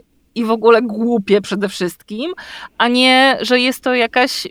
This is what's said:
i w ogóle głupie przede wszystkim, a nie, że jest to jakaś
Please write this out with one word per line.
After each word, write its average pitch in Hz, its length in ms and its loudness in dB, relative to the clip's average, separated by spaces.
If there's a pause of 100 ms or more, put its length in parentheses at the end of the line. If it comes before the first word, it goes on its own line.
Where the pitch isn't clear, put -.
(340)
i 233 100 -2
w 220 60 0
ogóle 226 320 4
głupie 214 580 0
przede 202 280 -4
wszystkim, 214 640 -8 (460)
a 233 100 2
nie, 254 520 4
że 247 200 0
jest 254 240 -2
to 254 100 0
jakaś 247 560 -2